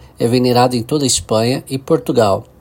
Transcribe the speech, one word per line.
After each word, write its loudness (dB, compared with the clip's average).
é 0
venerado 2
em -2
toda -4
a 0
Espanha -2
e -6
Portugal, 0